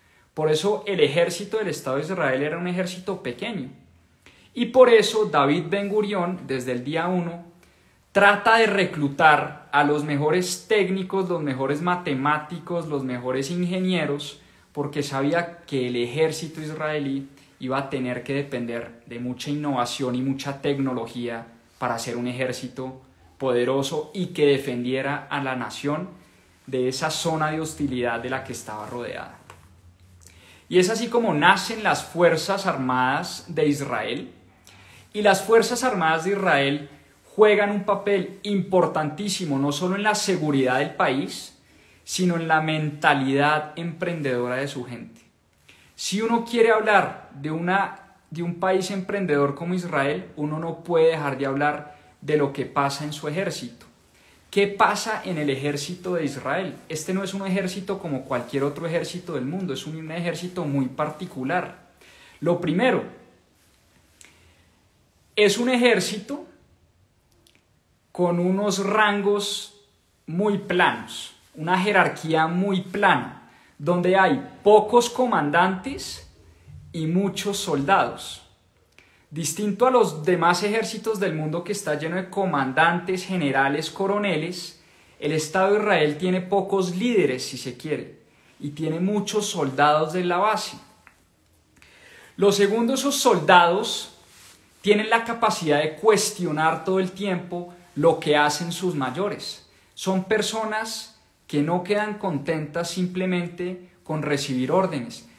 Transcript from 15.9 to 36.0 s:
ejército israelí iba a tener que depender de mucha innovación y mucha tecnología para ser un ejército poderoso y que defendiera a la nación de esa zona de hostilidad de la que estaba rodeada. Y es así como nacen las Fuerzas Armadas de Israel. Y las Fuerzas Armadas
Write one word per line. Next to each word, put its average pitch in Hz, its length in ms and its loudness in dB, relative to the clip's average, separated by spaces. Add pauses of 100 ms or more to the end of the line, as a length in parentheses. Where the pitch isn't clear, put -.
ejército 151 640 -2
israelí 151 680 -6 (320)
iba 131 180 -4
a 135 100 -4
tener 123 360 -6
que 139 100 -4
depender 120 720 -6
de 120 140 -12
mucha 123 300 -6
innovación 135 640 -2
y 127 60 -2
mucha 135 380 -4
tecnología 120 840 -4 (320)
para 120 200 -2
ser 120 180 -6
un 120 100 -4
ejército 127 760 -6 (380)
poderoso 135 720 0
y 180 140 -4
que 151 180 0
defendiera 135 840 0
a 143 120 -4
la 131 140 -4
nación 143 520 -6 (580)
de 127 220 0
esa 143 220 -2
zona 156 400 0
de 156 100 -2
hostilidad 123 600 -2
de 127 100 -8
la 131 140 -4
que - 80 -10
estaba 107 340 -10
rodeada. 113 520 -10 (1300)
Y 170 100 2
es 180 120 6
así 233 180 -2
como 233 240 2
nacen 190 500 2
las 165 220 0
Fuerzas 175 640 2
Armadas 131 800 -2
de 156 180 0
Israel. 123 640 -2 (800)
Y 208 100 -2
las 196 200 6
Fuerzas 233 400 4
Armadas 165 420 2